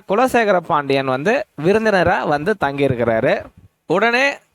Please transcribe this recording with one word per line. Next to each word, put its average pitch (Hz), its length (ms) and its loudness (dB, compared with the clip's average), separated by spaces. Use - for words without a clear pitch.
குலசேகர 226 500 2
பாண்டியன் 139 480 0
வந்து 143 400 -2
விருந்தினரா 196 640 0
வந்து 151 320 -2
தங்கியிருக்கிறாரு. 135 840 0
உடனே 247 460 0